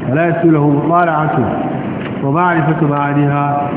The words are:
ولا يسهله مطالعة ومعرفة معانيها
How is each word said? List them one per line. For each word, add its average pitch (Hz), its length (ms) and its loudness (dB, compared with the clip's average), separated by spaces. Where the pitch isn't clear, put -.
ولا 156 240 0
يسهله 160 420 2
مطالعة 151 680 0
ومعرفة 156 640 0
معانيها 143 880 0